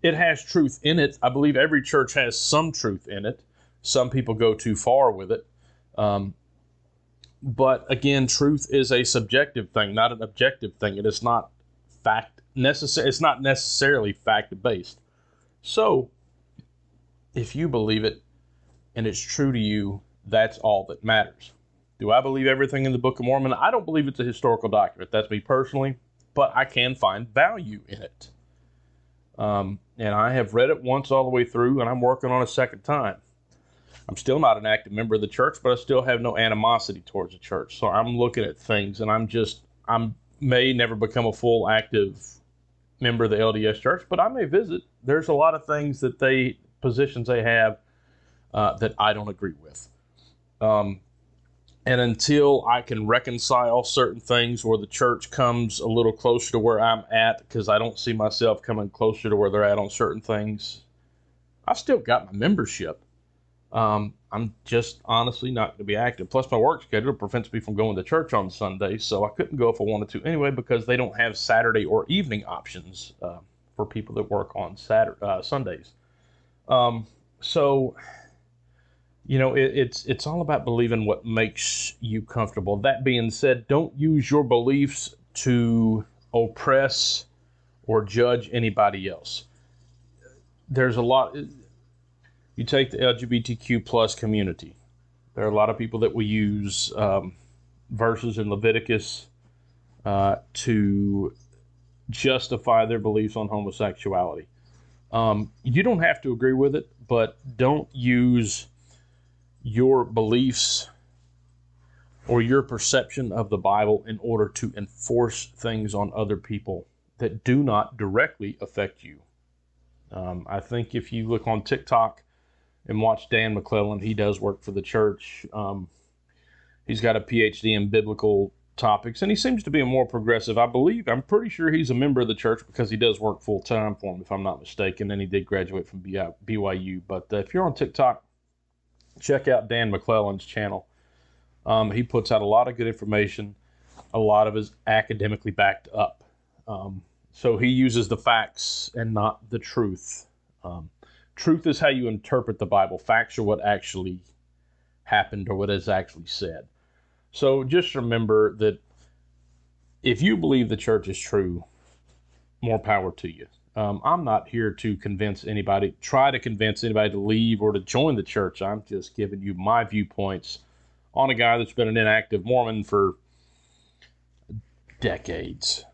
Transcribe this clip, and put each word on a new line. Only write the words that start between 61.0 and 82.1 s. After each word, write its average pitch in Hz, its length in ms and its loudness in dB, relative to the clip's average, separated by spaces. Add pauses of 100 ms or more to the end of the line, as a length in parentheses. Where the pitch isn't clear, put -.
I've - 100 0
still 254 220 0
got 120 260 0
my 98 120 -12
membership. 110 640 -2 (720)
Um, 107 420 0 (180)
I'm 107 220 -6 (120)
just 117 400 -2
honestly 117 460 -2
not 113 260 -4
gonna 104 80 -12
be 104 100 0
active. 117 340 -2
Plus, 131 200 0
my - 80 0
work 151 260 2
schedule 117 300 -2
prevents 110 380 -6
me 117 80 -4
from 107 160 -8
going 107 200 0
to 92 80 -6
church 160 300 -2
on 98 160 0
Sunday, 95 480 -4
so 104 280 0
I 104 40 -2
couldn't - 280 -6
go 120 120 4
if 113 120 -2
I - 20 -2
wanted 104 260 -2
to - 140 -10
anyway 147 280 0
because 120 340 -2
they 123 120 0
don't 127 200 -4
have 117 200 -2
Saturday 113 480 2
or 104 220 0
evening 147 380 -4
options, - 760 -16
uh, 87 180 -10 (360)
for 104 100 -4
people 110 300 -12
that 110 160 -4
work 98 240 -4
on 95 200 -8
Satur-, 110 460 0
uh, 98 200 -2
Sundays. 101 500 -8 (760)
Um, 120 380 2 (360)
so, 139 540 0 (1300)
you 135 100 0
know, 131 180 2
it, 135 220 2
it's, 127 280 -2
it's - 200 -4
all 165 160 -4
about 147 240 -2
believing 117 400 0
what 104 200 -2
makes - 760 -4
you 110 240 -6